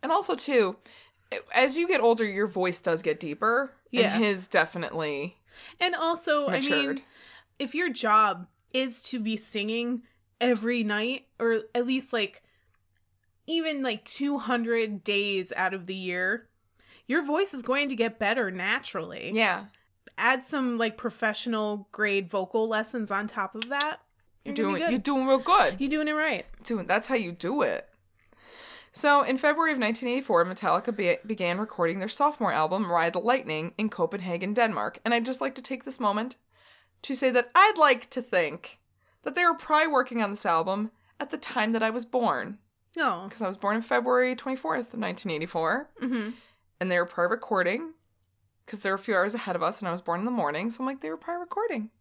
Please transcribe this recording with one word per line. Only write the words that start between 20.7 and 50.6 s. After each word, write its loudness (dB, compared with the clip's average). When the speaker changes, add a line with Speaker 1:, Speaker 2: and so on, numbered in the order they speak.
Speaker 2:
like, -2
professional -4
grade 0
vocal -2
lessons -2
on -2
top -6
of -8
that. -2
Speaker 1:
You're -8
Speaker 2:
You're -
gonna 0
be -2
Speaker 1:
doing, 0
Speaker 2:
good. 2
Speaker 1:
you're 2
doing 0
real 6
good. 4
Speaker 2:
You're 0
doing 0
it -2
right. -2
Speaker 1:
Doing, -4
that's 2
how 0
you 0
do -2
it. -2
So, 4
in 0
February 4
of -2
nineteen 0
eighty-four, 4
Metallica 0
be-, 2
began -2
recording -2
their -4
sophomore 2
album, 2
Ride 2
the -2
Lightning, 0
in 0
Copenhagen, -2
Denmark. 0
And 2
I'd 2
just -4
like -4
to -12
take -8
this -10
moment -2
to -6
say 2
that 2
I'd 8
like 4
to -4
think -2
that -6
they 2
were 6
probably 2
working 2
on 0
this -6
album 0
at -6
the -6
time -2
that 0
I 2
was -4
born. -2
Speaker 2:
Oh. 0
Speaker 1:
'Cause -8
I -2
was -4
born 0
in -2
February 2
twenty-fourth -4
of -8
nineteen -4
eighty-four. -2
Speaker 2:
Mm-hmm. -4
Speaker 1:
And -2
they 4
were 2
probably 0
recording, -2
'cause -10
they're 0
a -4
few -2
hours 2
ahead -4
of -2
us, 0
and -4
I -2
was -4
born 0
in -2
the -2
morning, 0